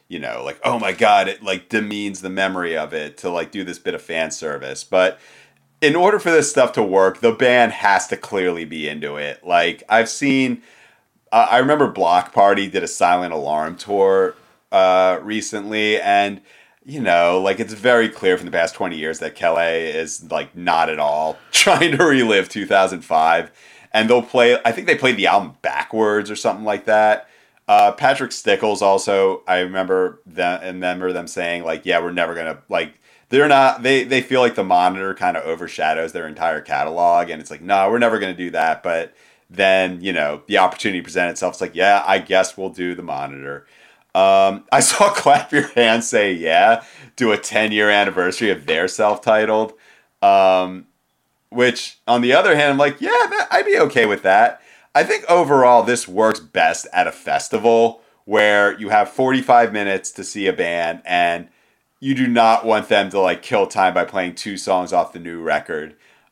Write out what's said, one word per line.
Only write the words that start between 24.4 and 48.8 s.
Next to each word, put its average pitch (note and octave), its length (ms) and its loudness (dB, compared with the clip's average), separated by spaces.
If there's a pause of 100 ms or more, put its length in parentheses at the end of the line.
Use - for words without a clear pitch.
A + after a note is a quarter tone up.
I A#2 80 2
think F3+ 160 -6
they D#3 80 2
played B2+ 200 0
the F#2 120 0
album F2 340 0
backwards G#2 680 -2
or G#2 40 -10
something G#2+ 300 -4
like G#2 200 -4
that. G#2+ 440 0 (400)
Uh, G#2 240 6
Patrick C#3 400 0
Stickles G#2 500 0
also, G2 640 2
I F2+ 140 0
remember F#2 640 -4
them, F2 360 -4
remember F#2 500 -6
them E2+ 160 -8
saying, E2+ 360 -6
like, D#2+ 220 -8
"Yeah, E2+ 140 0
we're F2 100 -6
never E2+ 240 -4
gonna," D#2+ 240 -8 (100)
like, E2+ 260 -6 (340)
they're C#3+ 200 4
not, C3+ 340 4
they, C3 220 2
they B2+ 160 0
feel B2+ 200 0
like A#2+ 160 2
the G2+ 80 -2
Monitor F#2 500 0
kinda E2+ 300 -4
overshadows D#2+ 680 -6
their E2+ 140 -10
entire D#2 340 -6
catalog, E2+ 680 -2
and D#2+ 100 -10
it's D2 100 -20
like, D#2 120 -16
"No, G2 260 0
we're A#2 100 0
never A2+ 200 2
gonna F#2+ 160 -6
do F2 160 -8
that." D#2+ 320 -2
But E2+ 320 -6 (340)
then, F#2 540 0
you F#2+ 100 -4
know, D2 340 -4
the G2+ 120 0
opportunity F#2 420 0
presented F2 300 -4
itself. F2 240 -6
It's - 60 -20
like, F2 160 -8
"Yeah, G2 280 4
I G2 140 2
guess F#2 400 0
we'll F#2+ 120 -10
do F2 240 -8
the F2 80 -14
Monitor." C#2 640 -12 (500)
Um, G2 560 4
I C3+ 100 4
<laughs> C#3 100 2
saw - 200 4
Clap - 420 2
Your C#3+ 160 0
Hands A#2 380 2
say G#2 260 0
Yeah F2 500 2 (340)
do E3 160 0
a E3+ 60 0
ten-year G#2+ 500 0
anniversary G2 640 0
of D#2 160 -4
their E2 220 0